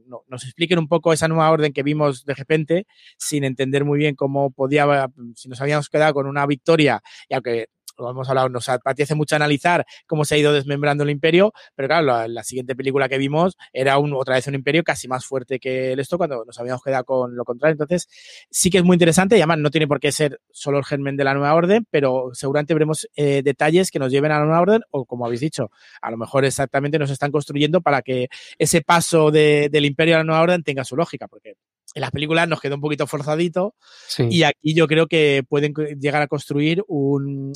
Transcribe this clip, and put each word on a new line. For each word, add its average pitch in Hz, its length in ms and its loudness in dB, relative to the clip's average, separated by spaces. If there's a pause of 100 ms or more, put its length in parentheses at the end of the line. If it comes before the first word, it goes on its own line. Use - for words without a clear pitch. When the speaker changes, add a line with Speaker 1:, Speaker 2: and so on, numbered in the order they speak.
Speaker 1:
no-, 127 200 -18
nos 127 160 -14
expliquen 165 360 -2
un 156 80 -2
poco 165 260 2
esa 160 140 0
nueva 160 240 2
orden 151 200 2
que 139 120 -4
vimos 147 420 -2
de 139 80 -4
repente, 160 540 -2 (280)
sin 147 280 -4
entender 135 420 -2
muy 147 140 0
bien 151 160 0
cómo 139 340 -2
podía, 139 580 0 (280)
si - 140 -20
nos 123 120 -14
habíamos 147 260 -2
quedado 151 280 2
con 139 100 -2
una 143 220 -4
victoria, 143 520 2 (300)
y 135 60 -4
aunque 117 320 -4 (300)
lo 123 140 -10
hemos 127 180 -8
hablado, 131 180 2
nos 123 220 -6
apetece 135 440 -2
mucho 151 220 -2
analizar 151 500 2 (220)
cómo 151 160 0
se 151 120 0
ha - 20 4
ido 147 160 4
desmembrando 143 500 -2
el 143 60 0
Imperio, 165 420 4 (240)
pero 135 140 -2
claro, 160 160 2
la, 117 240 0
la 117 160 -10
siguiente 127 280 -6
película 135 360 -2
que 135 80 -2
vimos 151 400 0 (160)
era 135 240 2
un, 147 160 0
otra 131 220 -2
vez 127 120 -2
un 139 80 -4
Imperio 143 300 0
casi 139 240 -4
más 127 160 -6
fuerte 131 340 -6
que 131 320 -4
el 131 80 -4
esto, 151 180 -4
cuando 139 280 -4
nos 120 140 -20
habíamos 123 220 -6
quedado 131 220 -2
con 123 320 -2
lo 120 80 -6
contrario. 131 300 0
Entonces, 151 340 -4 (420)
sí - 200 0
que 190 80 4
es 175 80 4
muy 180 100 8
interesante, 175 400 4
y 190 60 8
además 156 160 2
no 147 120 0
tiene 156 160 0
por 139 140 0
qué 143 140 -2
ser 147 260 -2 (100)
solo - 280 -4
el 135 80 -2
germen 139 320 -6
de 139 80 0
la 139 80 2
Nueva 143 200 0
Orden, 185 380 2
pero 131 400 0
seguramente 143 420 -2
veremos, 156 320 0 (120)
eh, 139 260 2
detalles 156 480 2
que 165 80 -4
nos 131 140 -2
lleven 147 180 2
a 151 80 0
la 151 60 2
Nueva 165 160 2
Orden, 214 200 2 (100)
o 139 120 -4
como 123 220 -8
habéis 120 160 -6
dicho, 139 280 -6 (320)
a - 80 -8
lo 113 60 -8
mejor 135 300 -2
exactamente 143 540 -2
nos 139 120 -2
están 139 220 -4
construyendo 151 480 0
para 143 200 0
que 127 280 -4 (280)
ese 160 220 2
paso 160 500 4
de, 151 400 4
del 147 140 2
Imperio 160 320 2
a 160 40 4
la 160 40 0
Nueva 160 180 2
Orden 175 220 2
tenga 135 220 -4
su 127 100 -12
lógica, 143 320 -4
porque 107 280 -20 (400)
en 139 60 -10
las 131 100 -4
películas 156 360 0
nos 156 140 -4
quedó 139 140 -4
un 143 60 -8
poquito 151 260 -4
forzadito, 160 640 -2 (340)
Speaker 2:
Sí. 123 220 0
Speaker 1:
y 160 140 4
aquí 151 320 0
yo 160 120 6
creo 160 200 2
que 143 420 2
pueden 147 240 0
co-, 151 100 -4
llegar 147 380 -2
a 147 60 -2
construir 151 600 -2
un, 139 680 -4